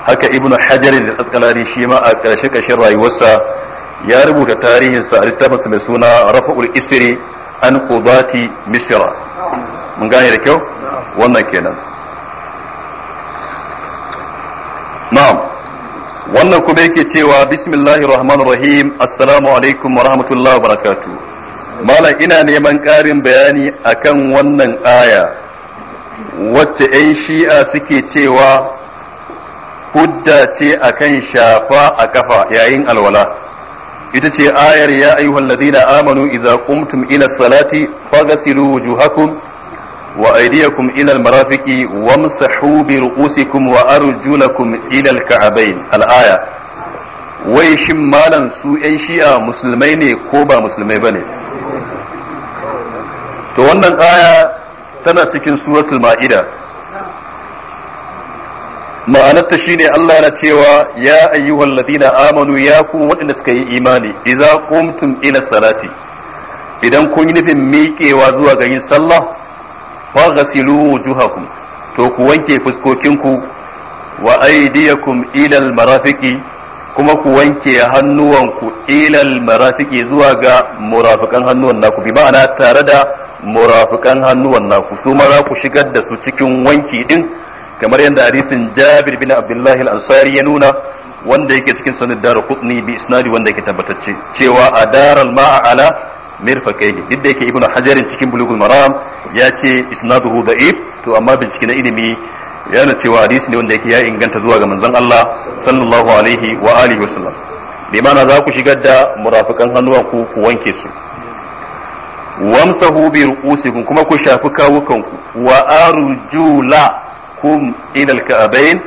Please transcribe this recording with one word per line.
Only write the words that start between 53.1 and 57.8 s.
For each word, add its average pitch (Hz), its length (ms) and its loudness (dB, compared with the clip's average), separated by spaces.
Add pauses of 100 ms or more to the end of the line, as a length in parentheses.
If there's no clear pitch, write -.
To, 127 60 2
wannan 175 340 4
aya 170 560 4 (480)
tana 170 320 2
cikin 143 320 -2
Suratul 147 320 0
Ma'ida. 117 480 2 (2500)